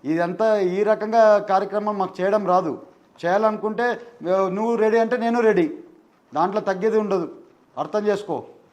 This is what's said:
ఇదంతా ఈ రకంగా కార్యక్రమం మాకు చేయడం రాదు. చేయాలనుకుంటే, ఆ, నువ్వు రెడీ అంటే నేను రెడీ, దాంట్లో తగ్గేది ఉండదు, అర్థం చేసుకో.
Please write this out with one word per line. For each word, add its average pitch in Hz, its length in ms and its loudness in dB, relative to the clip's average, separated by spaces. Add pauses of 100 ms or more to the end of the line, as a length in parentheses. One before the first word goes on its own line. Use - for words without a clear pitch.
ఇదంతా 180 540 0
ఈ 185 240 0
రకంగా 214 540 4
కార్యక్రమం 202 600 -2
మాకు 185 240 -4
చేయడం 196 260 0
రాదు. 175 340 0 (440)
చేయాలనుకుంటే, 214 760 0 (340)
ఆ, 190 160 0
నువ్వు 226 260 -2
రెడీ 220 220 2
అంటే 226 200 0
నేను 233 240 -2
రెడీ, 180 360 2 (580)
దాంట్లో 190 260 -2
తగ్గేది 202 360 -2
ఉండదు, 190 380 -2 (420)
అర్థం 208 300 -4
చేసుకో. 170 380 -4 (280)